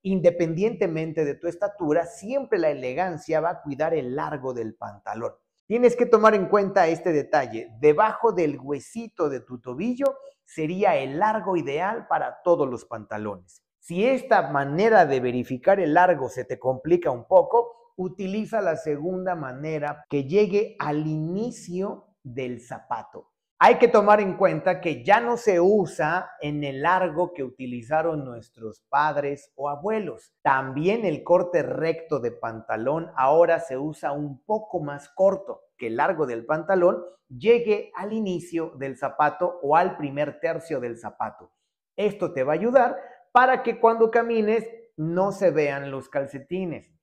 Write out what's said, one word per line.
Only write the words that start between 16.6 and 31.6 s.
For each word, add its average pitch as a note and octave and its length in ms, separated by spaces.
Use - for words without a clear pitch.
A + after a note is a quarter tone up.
un B2 160
poco, G3+ 680
utiliza F#3+ 680
la E3 140
segunda F3+ 580
manera D3 800
que C#3 140
llegue G3+ 520
al D3+ 300
inicio F3+ 1000
del B2 400
zapato. - 680
Hay A#3 200
que A#3+ 80
tomar G#3 340
en F#3 160
cuenta F3+ 420
que C#3+ 240
ya G3 160
no A#3+ 160
se G3+ 240
usa F3+ 680
en D3 220
el C3+ 200
largo F3 500
que C#3 100
utilizaron C3 800
nuestros A2+ 640
padres C#3+ 680
o C#3 120
abuelos. D3+ 760
También C#3+ 600
el D#3 180
corte F3 400